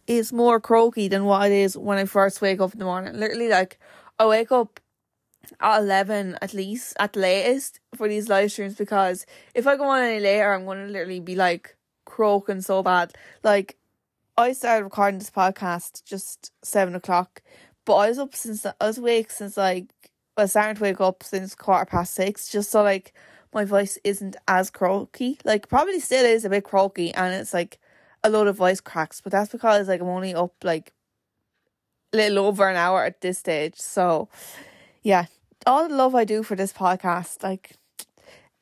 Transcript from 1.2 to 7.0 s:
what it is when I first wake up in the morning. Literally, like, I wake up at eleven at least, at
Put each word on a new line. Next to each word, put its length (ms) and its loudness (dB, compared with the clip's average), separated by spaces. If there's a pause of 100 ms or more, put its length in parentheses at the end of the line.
what 260 4
it 40 4
is 220 2
when 220 -2
I 60 0
first 360 2
wake 200 0
up 120 0
in 60 -16
the 60 -8
morning. 340 -6
Literally, 300 -4
like, 300 0 (400)
I 80 6
wake 240 2
up 300 0 (800)
at 180 4
eleven 640 0
at 120 -10
least, 440 -8
at 140 -2